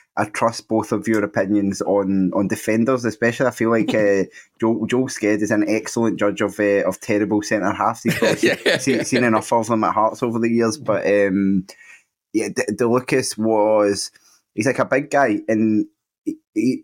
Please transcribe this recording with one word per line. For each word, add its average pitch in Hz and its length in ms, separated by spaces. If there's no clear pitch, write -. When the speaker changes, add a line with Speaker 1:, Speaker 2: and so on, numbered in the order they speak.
Speaker 1:
I 107 100
trust - 420
both 110 240
of 107 160
your 107 160
opinions 98 580
on, 95 520
on 98 140
defenders, 113 580
especially. 117 420
I 120 40
feel 113 200
like, 113 180
Speaker 2:
<laughs> 127 60
Speaker 1:
uh, 101 280
Joel, 113 260
Joel 123 220
Sked 104 340
is 107 100
an 104 160
excellent 110 520
judge 104 220
of, 101 180
uh, 101 280
of 95 120
terrible 104 420
centre 101 300
halves. 104 320
He's - 120
Speaker 2:
<laughs> - 20
Speaker 1:
probably - 320
Speaker 2:
Yeah. 160 120
Speaker 1:
seen, 127 280
seen 123 180
enough 110 300
of 113 140
them 110 160
at 92 100
Hearts 110 300
over 117 160
the 113 100
years, 113 280
but, 110 280
um, 98 600
yeah, 107 160
De, 107 160
De 120 120
Lucas 123 500
was, 107 720
he's, 107 100
like, 135 140
a 123 60
big 135 260
guy, 123 360
and 110 380
he, - 120
he, 117 300